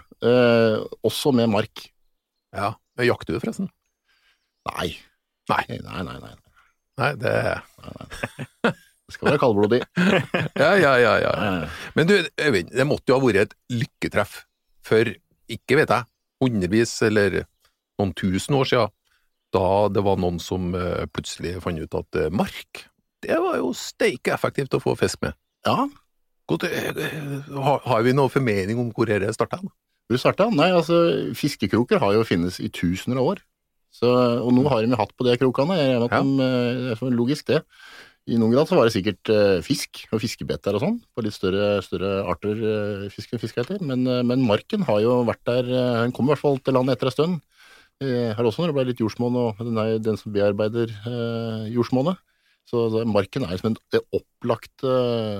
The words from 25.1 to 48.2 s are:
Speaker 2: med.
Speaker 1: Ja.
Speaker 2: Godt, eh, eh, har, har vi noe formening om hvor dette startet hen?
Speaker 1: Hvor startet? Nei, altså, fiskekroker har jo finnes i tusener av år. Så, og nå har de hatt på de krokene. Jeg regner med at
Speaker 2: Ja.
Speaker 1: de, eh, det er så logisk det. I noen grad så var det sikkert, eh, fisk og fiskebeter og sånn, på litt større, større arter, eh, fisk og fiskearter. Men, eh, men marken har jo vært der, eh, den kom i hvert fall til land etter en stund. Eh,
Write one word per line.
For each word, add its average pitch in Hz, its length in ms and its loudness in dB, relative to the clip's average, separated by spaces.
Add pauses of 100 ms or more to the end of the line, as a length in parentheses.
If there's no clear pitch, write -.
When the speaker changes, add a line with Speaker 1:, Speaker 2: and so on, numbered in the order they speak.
Speaker 2:
med. - 140 -6 (260)
Speaker 1:
Ja. 226 220 2 (640)
Speaker 2:
Godt, 170 200 -2
eh, 139 240 -4
eh, 143 640 -8
har, 135 260 0
har 117 240 0
vi 127 80 4
noe 135 160 4
formening 113 500 0
om 120 140 -4
hvor 113 160 0
dette 107 260 0
startet - 280 -4
hen? 101 100 -12 (380)
Speaker 1:
Hvor 117 100 2
startet? 185 340 2
Nei, 156 160 4
altså, 170 280 4 (380)
fiskekroker 135 640 0
har 101 120 2
jo 110 160 4
finnes 90 320 0
i - 80 -4
tusener 92 540 -2
av 156 100 2
år. - 80 -8 (480)
Så, 120 240 0 (320)
og 123 80 2
nå 123 160 4
har 113 160 2
de 120 160 2
hatt - 160 -2
på 127 80 -4
de 123 160 4
krokene. 135 400 2
Jeg 131 160 2
regner 117 80 2
med 120 80 0
at 107 60 2
Speaker 2:
Ja. 143 40 2
Speaker 1:
de, 135 220 2
eh, 127 400 0
det 127 80 -4
er 110 80 -6
så 131 100 -4
logisk 120 380 0
det. 156 140 2 (680)
I - 80 0
noen 113 160 4
grad 143 160 4
så 185 80 2
var 135 80 6
det 113 80 4
sikkert, 95 400 -2
eh, 101 320 4
fisk - 380 -6 (100)
og 110 80 -2
fiskebeter 98 560 -4
og 104 60 0
sånn, 214 160 -2 (180)
på 123 80 -6
litt 107 80 -4
større, 101 480 0
større 95 300 -6 (180)
arter, 104 320 -4
eh, 104 480 -4
fisk - 240 -12
og 120 80 -6
fiskearter. 120 400 -6
Men, 127 260 -2
eh, 123 160 0
men 123 220 2
marken 120 400 -2
har 107 160 0
jo 123 240 2
vært 110 240 -2
der, 123 160 0
eh, 123 400 -2
den 123 80 -2
kom 120 160 -2
i 147 60 2
hvert - 100 -4
fall 143 160 0
til 131 160 -2
land 127 160 2
etter 131 160 -2
en - 80 -4
stund. 165 240 0 (600)
Eh, 123 360 -2